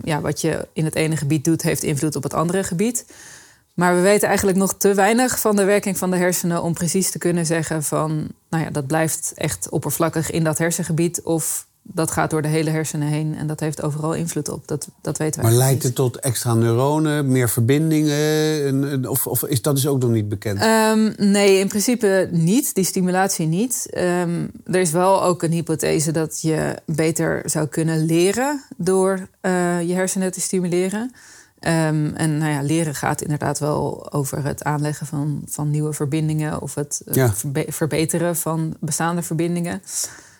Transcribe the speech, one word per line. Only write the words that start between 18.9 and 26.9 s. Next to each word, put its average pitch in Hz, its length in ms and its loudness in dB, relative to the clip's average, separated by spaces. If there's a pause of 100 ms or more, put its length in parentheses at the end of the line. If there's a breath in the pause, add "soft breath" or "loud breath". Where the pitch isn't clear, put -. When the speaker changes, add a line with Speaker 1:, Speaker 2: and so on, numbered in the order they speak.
Speaker 2:
een, 127 160 -2
of, 123 180 -2
of - 180 -2
is 123 180 0
dat 147 160 2
is 135 80 0
ook 139 140 2
nog 123 100 2
niet 110 180 2
bekend? 104 320 -4
Speaker 1:
Ehm, 220 520 4 (180)
nee, 202 280 6
in 196 100 2
principe 202 640 2
niet. 170 420 2
Die 190 100 2
stimulatie 185 600 0
niet. 190 440 0
Ehm, 175 560 0 (180)
er 180 160 0
is 180 100 2
wel 180 340 4
ook 180 180 2
een 165 100 2
hypothese 160 580 0
dat 156 300 -2
je 151 360 0 (100)
beter 160 580 0